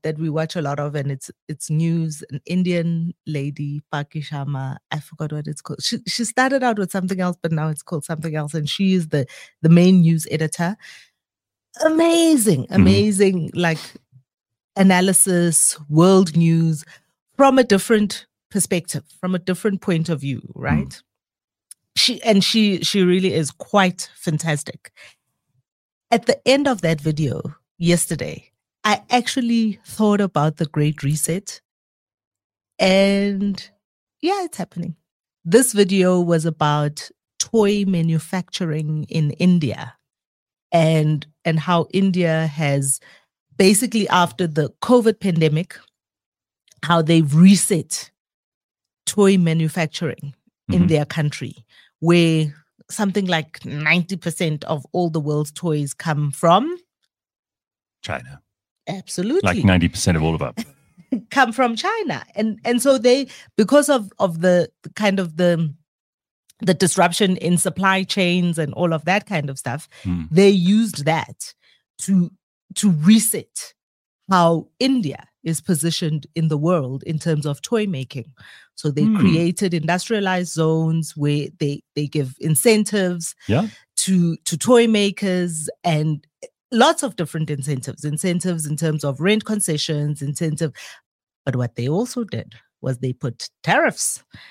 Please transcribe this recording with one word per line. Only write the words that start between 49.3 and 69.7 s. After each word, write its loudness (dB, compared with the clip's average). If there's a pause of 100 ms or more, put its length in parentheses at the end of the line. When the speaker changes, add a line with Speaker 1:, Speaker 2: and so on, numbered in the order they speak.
Speaker 1:
manufacturing -2 (380)
in 2
Speaker 2:
Mm-hmm. 4
Speaker 1:
their 2
country, -6 (440)
where 4 (380)
something -2
like -4
ninety -2
percent -4
of -6
all -2
the -4
world's -4
toys -4
come -2
from 2 (1300)
Speaker 2:
China. -10 (480)
Speaker 1:
Absolutely. -4
Speaker 2:
Like 0
ninety 4
percent -2
of 0
all 0
of -4
our -8 (380)
Speaker 1:
<laughs> -10
come 2
from -2
China. -6 (120)
And, -4
and 0
so 2
they, 2 (300)
because 4
of, 0
of -2
the, 4 (140)
the -16
kind 0
of -6
the, 2 (840)
the 2
disruption 2
in 0
supply 0
chains 0
and -4
all -2
of -6
that -2
kind -4
of -12
stuff, -10 (140)